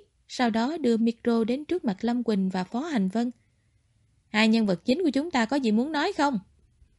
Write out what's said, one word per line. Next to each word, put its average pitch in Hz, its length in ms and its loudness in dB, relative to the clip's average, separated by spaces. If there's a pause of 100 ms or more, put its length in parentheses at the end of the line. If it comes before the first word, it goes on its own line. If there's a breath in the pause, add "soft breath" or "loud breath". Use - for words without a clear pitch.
(280)
sau 240 220 0
đó 233 280 -2
đưa 240 180 2
micro 226 480 0
đến 254 200 -4
trước 339 200 -4
mặt 208 200 -2
Lâm 240 180 -2
Quỳnh 196 260 0
và 185 160 -2
Phó 233 160 -6
Hành 277 280 -2
Vân. 240 220 -2 (960)
"Hai 214 200 2
nhân 220 180 4
vật 180 180 0
chính 294 180 2
của 320 80 2
chúng 294 200 -2
ta 233 160 0
có 277 100 -2
gì 247 160 2
muốn 254 200 0
nói 311 240 -2
không?" 285 220 2 (600)